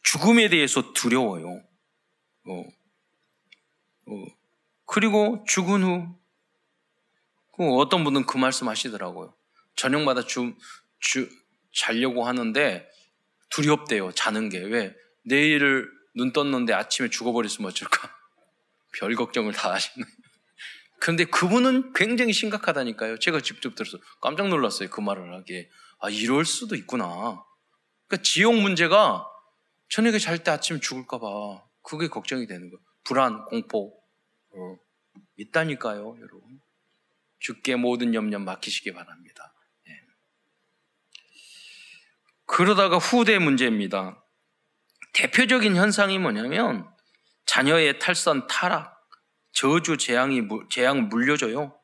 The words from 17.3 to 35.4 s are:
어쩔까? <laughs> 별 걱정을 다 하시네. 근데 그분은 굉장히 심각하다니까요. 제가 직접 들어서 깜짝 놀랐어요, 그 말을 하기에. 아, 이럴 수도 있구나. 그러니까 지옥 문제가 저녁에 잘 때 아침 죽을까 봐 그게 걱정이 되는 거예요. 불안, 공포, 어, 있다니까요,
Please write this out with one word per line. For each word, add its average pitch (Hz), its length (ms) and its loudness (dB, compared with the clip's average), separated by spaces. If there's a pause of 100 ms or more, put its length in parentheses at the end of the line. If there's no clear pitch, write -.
어쩔까? - 440 -6 (400)
<laughs> - 460 -20
별 107 160 -2
걱정을 113 380 -4
다 95 200 -4
하시네. 113 320 -6 (960)
근데 165 260 0
그분은 254 680 2
굉장히 226 400 0
심각하다니까요. 127 840 -4
제가 160 220 0
직접 - 340 -8
들어서 101 220 -10 (240)
깜짝 160 280 -2
놀랐어요, 117 400 0
그 - 120 -10
말을 92 320 -6
하기에. 92 360 -14 (300)
아, 104 100 -6
이럴 117 360 0
수도 214 300 -6
있구나. 107 680 -6 (640)
그러니까 - 160 -4
지옥 226 320 4
문제가 175 720 4 (680)
저녁에 220 240 2
잘 170 220 -2
때 170 100 0
아침 156 300 -2
죽을까 127 400 -8
봐 104 440 -8 (200)
그게 160 240 -6
걱정이 123 400 -6
되는 90 240 -14
거예요. - 100 -20 (220)
불안, 208 420 0
공포, 220 560 -6 (480)
어, 92 280 -16 (600)
있다니까요, 117 840 -6